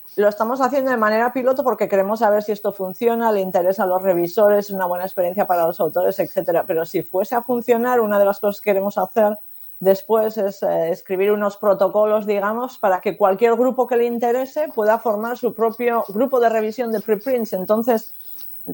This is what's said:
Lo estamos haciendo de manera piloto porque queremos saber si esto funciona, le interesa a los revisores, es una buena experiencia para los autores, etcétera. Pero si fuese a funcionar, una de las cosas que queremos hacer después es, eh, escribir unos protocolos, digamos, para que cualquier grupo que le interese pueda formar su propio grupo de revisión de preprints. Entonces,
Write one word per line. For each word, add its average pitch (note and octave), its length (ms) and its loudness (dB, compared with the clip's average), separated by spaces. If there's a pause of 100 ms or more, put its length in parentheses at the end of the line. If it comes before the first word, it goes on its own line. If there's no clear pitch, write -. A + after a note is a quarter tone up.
(160)
Lo G3+ 120 4
estamos A3+ 320 -2
haciendo C4 320 0
de B3 40 0
manera A3+ 360 2
piloto C4 320 0
porque A3 240 0
queremos G3+ 320 0
saber G#3 240 2
si - 80 -4
esto G3+ 200 -4
funciona, A#3 600 -2
le G3+ 80 0
interesa F#3+ 420 0
a F#3+ 40 0
los F3+ 140 0
revisores, G3 680 2
es G3+ 40 -12
una F#3+ 160 -4
buena F3+ 180 -4
experiencia F#3 400 -2
para F3 220 0
los F3 140 -2
autores, F3+ 400 0
etcétera. E3+ 480 -2
Pero E3 180 -2
si E3 160 -4
fuese G3 320 -4
a A#3 80 0
funcionar, A#3+ 560 0
una G#3 220 2
de G3+ 40 6
las G3+ 140 0
cosas G3+ 220 -2
que G#3 100 -2
queremos G3 260 0
hacer G#3 400 0 (440)
después G#3+ 580 2
es, G3 240 -4
eh, E3+ 300 0
escribir F#3+ 400 -2
unos G#3 240 -2
protocolos, G#3 720 2
digamos, G#3+ 520 -2
para F#3+ 220 0
que F3+ 160 -4
cualquier G#3 400 4
grupo B3 320 0
que B3 80 0
le A#3 80 2
interese B3 680 -2
pueda G#3+ 280 2
formar A3+ 360 -4
su A3+ 160 -4
propio A3+ 540 -2
grupo B3 320 0
de A#3 100 4
revisión A3 440 -2
de G#3+ 80 -2
preprints. A3+ 520 -2
Entonces, A3 640 0 (600)